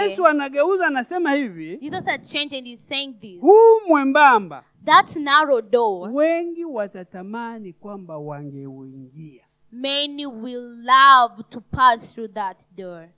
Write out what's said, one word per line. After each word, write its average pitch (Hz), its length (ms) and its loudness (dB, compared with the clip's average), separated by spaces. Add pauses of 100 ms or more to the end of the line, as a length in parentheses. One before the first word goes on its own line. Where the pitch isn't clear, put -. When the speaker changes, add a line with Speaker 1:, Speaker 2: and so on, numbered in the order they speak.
Speaker 1:
Yesu 370 240 2
anageuza 302 600 0
anasema 294 460 -4
hivi, 240 440 -6
Speaker 2:
Jesus 302 280 -10
had 320 180 -6
changed 294 340 -6
and 254 100 -14
he's 240 200 -18
saying 277 320 -8
this. 185 220 -20
Speaker 1:
"Huu 440 460 8
mwembamba, 269 760 4 (220)
Speaker 2:
That 349 300 4
narrow 285 460 2
door, 208 520 -2
Speaker 1:
wengi 339 520 -2
watatamani 208 1080 -12
kwamba 190 440 -16
wangeuingia." 139 1200 -16 (300)
Speaker 2:
many 285 540 -6
will 240 600 -14
love 254 640 4
to 240 120 -14
pass 240 540 0
through 220 180 -12
that 196 320 -10 (120)
door, 175 400 -16